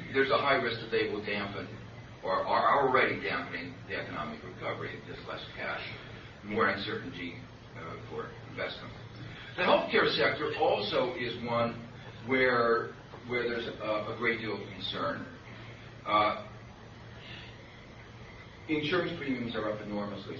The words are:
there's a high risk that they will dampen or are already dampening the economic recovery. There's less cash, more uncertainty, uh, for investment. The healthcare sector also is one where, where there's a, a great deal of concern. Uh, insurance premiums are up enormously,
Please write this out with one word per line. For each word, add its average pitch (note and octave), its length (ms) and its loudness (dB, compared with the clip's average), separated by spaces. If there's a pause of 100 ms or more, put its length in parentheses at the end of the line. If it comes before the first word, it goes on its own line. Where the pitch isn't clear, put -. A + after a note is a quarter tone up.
(140)
there's C3+ 180 6
a - 60 6
high C#3 180 6
risk A#2 260 2
that - 80 -8
they G#2+ 200 4
will G2+ 140 -2
dampen G2+ 440 -2 (560)
or - 100 2
are - 460 6
already - 400 6
dampening - 540 -2 (160)
the - 60 -4
economic - 480 -4
recovery. - 480 -6 (160)
There's - 200 -10
less - 140 -6 (160)
cash, - 240 -4 (600)
more G#2 240 2
uncertainty, G2 640 -2 (420)
uh, - 200 -10 (160)
for A2+ 160 -6 (240)
investment. A#2 420 -6 (640)
The F3+ 60 2
healthcare G3+ 520 6
sector D3+ 440 4
also B2+ 560 4
is A#2+ 180 -2 (100)
one A#2 380 2 (460)
where, A#2+ 640 6 (360)
where A#2+ 220 2
there's A#2 180 -2
a, G#2+ 460 0
a - 60 -4
great A#2 200 2
deal G#2+ 140 -2
of G2+ 60 -4 (160)
concern. - 500 -2 (800)
Uh, G#2+ 380 4 (2250)
insurance E3 480 2
premiums A#2+ 380 -2
are G#2 160 0
up G#2 100 -4
enormously, G2+ 580 -4